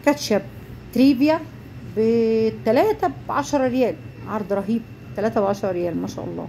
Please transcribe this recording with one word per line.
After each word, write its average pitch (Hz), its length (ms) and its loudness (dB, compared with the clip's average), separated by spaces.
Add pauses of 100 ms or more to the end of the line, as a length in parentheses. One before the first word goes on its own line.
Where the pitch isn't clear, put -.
كاتشب 220 380 2 (520)
تريفيا 285 460 6 (560)
بتلاتة 226 1120 2 (180)
بعشرة 269 400 0
ريال، 240 260 2 (340)
عرض 208 240 -4
رهيب، 202 300 0 (340)
تلاتة 220 240 0
بعشرة 196 320 0
ريال 175 300 -2
ما 185 40 -4
شاء 190 180 -8
الله. 170 240 -8